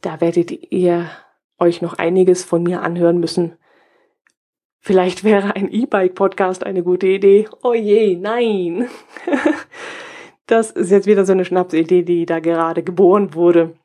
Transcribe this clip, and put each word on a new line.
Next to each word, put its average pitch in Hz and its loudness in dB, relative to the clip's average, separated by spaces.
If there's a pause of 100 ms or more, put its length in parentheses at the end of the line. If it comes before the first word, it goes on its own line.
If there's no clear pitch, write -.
Da 160 -8
werdet 170 -2
ihr 175 0 (500)
euch 170 0
noch 170 -6
einiges 180 2
von 170 -2
mir 175 -4
anhören 170 0
müssen. 170 -4 (1200)
Vielleicht 185 -2
wäre 202 2
ein 196 -6
E-Bike-Podcast 190 -2
eine 190 -4
gute 180 0
Idee. 196 4 (140)
Oh 247 0
je, 208 2
nein. 208 -2 (360)
<laughs> 294 -2 (1080)
Das 226 0
ist 180 -4
jetzt 196 4
wieder 196 4
so 190 2
eine 185 2
Schnapsidee, 180 0
die 170 -2
da 165 -2
gerade 165 -2
geboren 180 2
wurde. 170 2